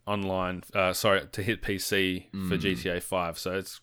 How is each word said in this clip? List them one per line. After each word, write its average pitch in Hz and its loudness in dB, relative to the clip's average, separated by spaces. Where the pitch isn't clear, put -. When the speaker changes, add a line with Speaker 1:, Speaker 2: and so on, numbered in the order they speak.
Speaker 1:
online, 92 -2
uh, 92 4
sorry, 98 4
to 104 -4
hit 104 -2
P 98 -2
C 92 2
for 95 0
Speaker 2:
Mm. - 0
Speaker 1:
G 95 2
T 90 -2
A 87 -2
five. 87 -2
So 92 -4
it's - -8